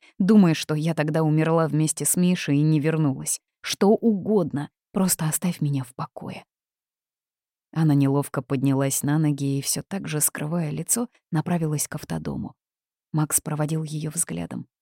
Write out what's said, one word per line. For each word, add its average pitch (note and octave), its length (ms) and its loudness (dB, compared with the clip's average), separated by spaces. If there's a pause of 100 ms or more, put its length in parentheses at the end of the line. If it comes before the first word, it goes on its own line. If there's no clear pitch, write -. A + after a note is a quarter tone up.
(200)
Думай, F#3+ 340 8
что - 220 -2
я D#3 180 0
тогда D#3 300 0
умерла D#3+ 440 2
вместе D3+ 380 0
с - 100 0
Мишей F3+ 420 2
и C#3+ 40 4
не D#3 180 4
вернулась. D3+ 600 -2 (220)
Что - 280 0
угодно, G3 800 0 (220)
просто F#3 360 0
оставь E3+ 340 -2
меня C#3 220 -2
в - 120 -16
покое". - 480 -12 (1300)
Она D#3 200 4
неловко C#3 480 0
поднялась C3+ 580 0
на C#3+ 160 0
ноги C#3+ 400 0
и C#3 40 -4
всё - 200 -4
так - 260 -8
же, D3+ 140 -4
скрывая D#3 480 -4
лицо, E3+ 400 -4 (220)
направилась D#3 560 -2
к - 80 -12
автодому. D3+ 580 -8 (580)
Макс D3+ 300 0
проводил D3+ 420 -4
её D#3 280 -6
взглядом. E3 560 -6 (140)